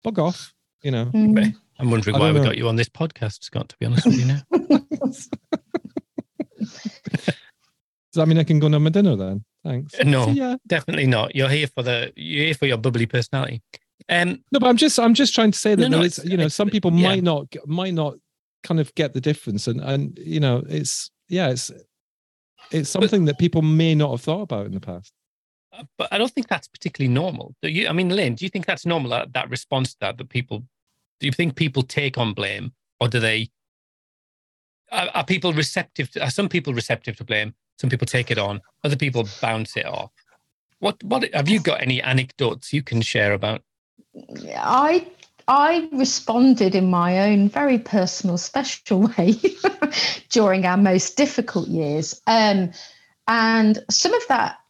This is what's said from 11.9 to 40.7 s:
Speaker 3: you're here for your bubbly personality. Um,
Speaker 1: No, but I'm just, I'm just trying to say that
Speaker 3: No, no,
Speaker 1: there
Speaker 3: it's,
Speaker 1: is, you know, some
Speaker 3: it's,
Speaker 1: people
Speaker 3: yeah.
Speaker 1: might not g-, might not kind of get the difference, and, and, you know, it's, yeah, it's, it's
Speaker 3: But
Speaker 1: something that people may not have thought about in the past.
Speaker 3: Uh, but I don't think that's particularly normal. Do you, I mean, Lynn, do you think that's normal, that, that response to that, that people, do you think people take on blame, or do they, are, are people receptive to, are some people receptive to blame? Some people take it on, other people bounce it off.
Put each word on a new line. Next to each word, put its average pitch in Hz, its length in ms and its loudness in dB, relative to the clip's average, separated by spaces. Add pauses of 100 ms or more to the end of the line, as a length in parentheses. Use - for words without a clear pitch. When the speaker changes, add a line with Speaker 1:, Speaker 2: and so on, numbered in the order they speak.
Speaker 3:
you're 147 300 -4
here 160 80 0
for - 120 -2
your 127 120 2
bubbly 117 280 0
personality. 131 560 -4 (460)
Um, 175 440 0
Speaker 1:
No, 277 80 2
but 247 80 4
I'm 247 100 6
just, 302 220 4
I'm 233 140 6
just 269 220 4
trying 220 160 4
to - 80 -2
say 214 160 2
that 185 60 4
Speaker 3:
No, - 60 4
no, 160 100 2
Speaker 1:
there 170 80 4
Speaker 3:
it's, 175 140 -2
Speaker 1:
is, 170 100 -8
you 185 80 0
know, 156 100 2
some 208 220 0
Speaker 3:
it's, - 40 -4
Speaker 1:
people 185 200 2
Speaker 3:
yeah. 180 160 6
Speaker 1:
might 190 140 0
not 147 280 0
g-, - 140 -14
might 180 280 -4
not 151 220 -2 (480)
kind 165 160 0
of 143 160 -2
get 151 180 -2
the 131 80 -2
difference, 123 460 -4
and, 123 140 -4
and, 139 400 -4
you 156 180 -6
know, 127 300 0
it's, 151 420 -6 (160)
yeah, 175 220 0
it's, 127 220 -6 (1000)
it's 156 220 -4
Speaker 3:
But 190 80 2
Speaker 1:
something 202 240 4
that 143 120 2
people 170 240 2
may 156 340 4
not 147 160 2
have 123 100 -6
thought 170 220 -2
about 104 240 -6
in 98 60 -10
the 98 60 -6
past. 90 320 -14 (640)
Speaker 3:
Uh, 214 100 -20 (140)
but - 140 -8
I 202 60 -2
don't 233 140 0
think - 160 -6
that's - 200 -6
particularly - 460 -4
normal. 151 480 -4
Do 156 80 -4
you, 160 180 -2
I - 40 -2
mean, 180 180 0
Lynn, 175 260 0
do 180 100 -10
you 190 40 -6
think 180 160 -6
that's 175 200 -6
normal, 160 260 -2
that, 123 220 -6
that 123 160 -6
response 131 440 -4
to - 80 -20
that, 104 160 -6
that 127 120 -16
people, 123 300 -8 (600)
do 143 60 -8
you 143 80 -2
think 170 220 -2
people 139 280 -2
take 139 340 -4
on 110 160 -2
blame, 101 400 -8 (260)
or 120 80 0
do 117 120 -2
they, 113 300 -2 (1400)
are, 185 220 -4
are 151 120 -2
people 180 280 -2
receptive 151 580 -4
to, - 120 -6
are 139 80 -2
some 202 160 -2
people 151 260 -4
receptive 117 440 -4
to - 80 -16
blame? 107 280 -4 (240)
Some 131 120 -2
people 123 180 -2
take 123 240 -4
it 117 60 -2
on, 101 240 -4 (240)
other 143 100 0
people 123 320 -2 (140)
bounce 113 340 -4
it 113 100 -4
off. - 240 -8 (680)